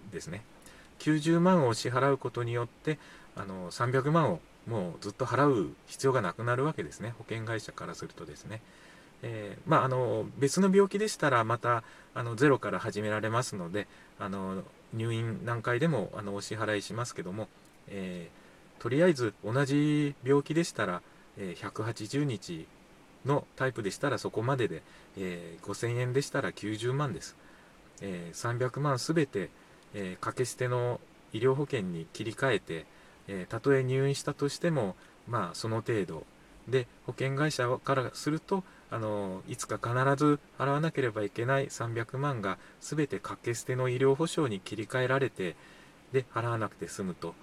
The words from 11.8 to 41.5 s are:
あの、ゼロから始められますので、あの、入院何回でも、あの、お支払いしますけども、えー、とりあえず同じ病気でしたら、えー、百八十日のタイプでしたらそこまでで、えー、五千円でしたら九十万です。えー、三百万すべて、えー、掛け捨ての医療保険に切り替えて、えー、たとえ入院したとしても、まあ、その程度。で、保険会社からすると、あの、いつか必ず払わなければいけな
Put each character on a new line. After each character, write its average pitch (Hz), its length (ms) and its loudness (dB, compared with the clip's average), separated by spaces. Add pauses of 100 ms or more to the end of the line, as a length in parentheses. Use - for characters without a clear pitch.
あ 123 100 -4
の、 117 120 -4
ゼ 135 140 8
ロ 131 100 8
か 101 120 -2
ら 92 80 0
始 104 220 -2
め 107 80 -2
ら 107 120 0
れ 110 80 0
ま 120 140 2
す - 120 -6
の 87 160 -6
で、 101 160 -2 (320)
あ 101 80 -6
の、 95 360 -4 (300)
入 113 200 -2
院 113 320 -2
何 117 160 -2
回 120 180 0
で 160 80 4
も、 123 280 0
あ 104 60 -8
の、 98 140 -6
お 101 60 -4
支 110 140 -8
払 107 220 0
い 101 40 0
し - 120 -10
ま 120 120 -4
す - 100 -10
け 90 80 -6
ど 90 80 -8
も、 104 160 -6 (400)
え 92 420 -8 (500)
ー、 - 20 -16
と 120 80 -2
り 139 140 4
あ 185 40 10
え 180 60 8
ず 123 220 0 (100)
同 123 180 2
じ 147 600 2
病 139 180 6
気 147 140 -4
で 170 80 4
し - 80 -4
た 104 160 -2
ら、 87 160 -4 (340)
え 95 180 -6
ー、 - 60 -12
百 98 220 -6
八 110 240 -6
十 139 160 0
日 90 420 -4 (640)
の 139 180 0 (100)
タ 131 120 0
イ 127 60 -2
プ 110 100 -6
で 98 80 -2
し - 80 -10
た 151 100 2
ら 117 80 0
そ 95 140 -4
こ 113 100 -2
ま 131 160 2
で 113 100 2
で、 80 140 -4 (360)
え 85 440 -6
ー、 - 60 -14
五 101 80 -4
千 120 220 -2
円 127 160 0
で 139 100 2
し - 80 -8
た 143 100 0
ら 95 100 -2
九 104 240 -4
十 117 160 -2
万 139 220 0
で - 80 -8
す。 - 140 -14 (640)
え 87 300 -6
ー、 - 40 -14
三 120 220 -4
百 123 220 -2
万 139 180 2
す - 160 -2
べ 160 140 4
て、 92 240 -4 (420)
え 107 60 -8
ー、 95 160 -4
掛 - 200 -6
け 127 100 0
捨 - 120 -8
て 127 100 -2
の 123 320 0 (320)
医 113 60 -6
療 127 160 4
保 143 120 0
険 131 160 -2
に 87 300 -6
切 - 120 -8
り 110 100 -6
替 131 200 2
え 95 60 4
て、 80 280 -8 (400)
え 95 200 -6
ー、 - 40 -10
た 117 80 -4
と 139 160 6
え 131 80 4
入 131 240 2
院 139 80 2
し - 80 -8
た 147 100 -4
と 143 160 -2
し - 80 -8
て 175 140 0
も、 110 240 0 (320)
ま 107 240 -2
あ、 - 40 -12
そ - 140 -4
の 113 120 -2
程 110 240 0
度。 82 200 -10 (420)
で、 120 200 2 (180)
保 120 80 -6
険 135 220 -2
会 147 160 2
社 123 260 0
か - 160 0
ら 127 220 0
す - 160 -2
る 160 80 0
と、 190 240 -2 (260)
あ 117 80 -6
の、 101 500 -4
い 123 80 -8
つ - 120 -8
か 110 100 -2
必 120 160 -2 (220)
ず 147 240 4 (180)
払 135 140 0
わ 143 100 2
な 160 100 0
け 135 120 0
れ 120 80 0
ば 104 120 -2
い 101 60 -2
け - 160 -4
な 135 140 2